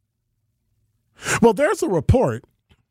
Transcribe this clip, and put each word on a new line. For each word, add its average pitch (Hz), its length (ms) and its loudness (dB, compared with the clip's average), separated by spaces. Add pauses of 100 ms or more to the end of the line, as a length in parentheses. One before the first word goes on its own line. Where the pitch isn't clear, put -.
(1400)
Well, 226 120 4
there's 302 280 -2
a 349 60 -2
report 170 560 0 (480)